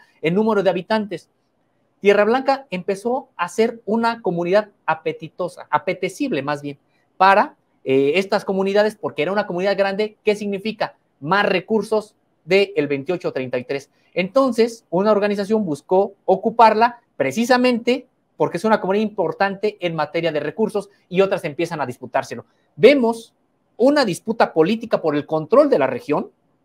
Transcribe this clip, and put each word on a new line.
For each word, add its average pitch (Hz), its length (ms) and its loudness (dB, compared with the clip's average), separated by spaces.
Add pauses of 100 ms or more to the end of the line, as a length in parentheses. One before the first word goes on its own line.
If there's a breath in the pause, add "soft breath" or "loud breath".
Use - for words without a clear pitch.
(220 soft breath)
en 165 120 0
número 214 280 0
de 185 80 2
habitantes. 196 580 -4 (720)
Tierra 202 240 4
Blanca 262 460 0
empezó 202 680 -6
a 175 140 -6
ser 226 340 -2
una 226 380 -2
comunidad 180 480 0 (160)
apetitosa, 160 840 -6
apetecible 180 720 -4
más 143 200 -6
bien, 143 160 -12 (400)
para, 196 380 4 (280)
eh, 139 300 2
estas 196 320 -2
comunidades, 202 500 0
porque 143 240 -6
era 165 120 -2
una 202 140 -2
comunidad 190 300 -2
grande. 196 480 -2
¿Qué 208 100 2
significa? 202 600 -6 (240)
Más 190 240 0
recursos 208 680 -2 (320)
del 190 420 0
veintiocho 143 460 -4
treinta 127 240 -4
y 123 60 -10
tres. 139 260 -8 (240)
Entonces, 233 760 0
una 202 240 2
organización 208 540 0
buscó 190 480 0 (100)
ocuparla 220 760 4 (180)
precisamente 240 880 0 (320)
porque 156 200 0
es 170 60 -6
una 220 180 2
comunidad 196 220 0
importante 196 760 -2
en 175 140 -4
materia 160 360 -2
de 147 100 -2
recursos 202 500 -4 (180 soft breath)
y 185 140 2
otras 190 220 -2
empiezan 160 360 -6
a 131 60 -4
disputárselo. 123 580 -8 (340)
Vemos 233 540 4 (460)
una 285 260 4
disputa 214 480 0
política 220 480 0
por 147 160 -2
el 143 80 -2
control 220 460 2
de 220 80 4
la 139 80 2
región, 143 440 -4 (340)